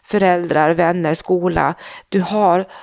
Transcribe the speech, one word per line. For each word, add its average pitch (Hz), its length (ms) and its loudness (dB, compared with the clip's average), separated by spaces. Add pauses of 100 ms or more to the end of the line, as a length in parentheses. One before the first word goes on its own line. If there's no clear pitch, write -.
föräldrar, 175 680 0
vänner, 170 420 0
skola. 170 640 -2 (340)
Du 196 120 0
har 190 440 0 (180)